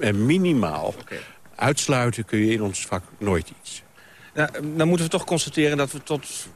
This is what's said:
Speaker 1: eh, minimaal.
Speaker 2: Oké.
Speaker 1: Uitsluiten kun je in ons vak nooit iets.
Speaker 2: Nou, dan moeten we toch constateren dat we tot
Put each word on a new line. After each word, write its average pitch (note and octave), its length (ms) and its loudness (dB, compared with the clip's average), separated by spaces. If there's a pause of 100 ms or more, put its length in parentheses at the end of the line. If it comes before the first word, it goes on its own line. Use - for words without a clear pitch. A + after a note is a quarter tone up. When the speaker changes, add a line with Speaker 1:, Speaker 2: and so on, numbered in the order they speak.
Speaker 1:
eh, G#2+ 120 2
minimaal. A2 880 2
Speaker 2:
Oké. - 160 -12 (380)
Speaker 1:
Uitsluiten A#2+ 680 0
kun A2 140 0
je G#2+ 140 4
in A2 100 0
ons G2 240 -4
vak F#2 160 -4 (160)
nooit F#2 420 0
iets. - 220 -16 (520)
Speaker 2:
Nou, D3+ 160 0 (260)
dan D#3+ 120 4
moeten E3+ 180 2
we D#3+ 60 -4
toch F3+ 120 0
constateren D3 520 2
dat C#3 160 0
we C#3+ 100 -10
tot D3 240 -4 (300)